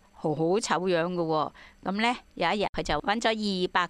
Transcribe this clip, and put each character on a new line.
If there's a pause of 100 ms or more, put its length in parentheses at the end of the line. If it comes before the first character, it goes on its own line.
(120)
好
好
醜 (280)
樣
㗎
喎。 (300)
噉
呢， (180)
有
一
日 (120)
佢
就
搵
咗
二
百